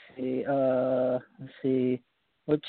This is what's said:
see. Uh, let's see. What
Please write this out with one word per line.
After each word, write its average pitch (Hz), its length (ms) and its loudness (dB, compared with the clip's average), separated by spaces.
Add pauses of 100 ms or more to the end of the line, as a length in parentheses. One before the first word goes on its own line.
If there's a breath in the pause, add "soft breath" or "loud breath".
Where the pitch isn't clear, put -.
(160)
see. 131 320 -4
Uh, 127 680 2 (220)
let's 135 120 -16 (100)
see. 127 380 0 (460)
What 151 220 2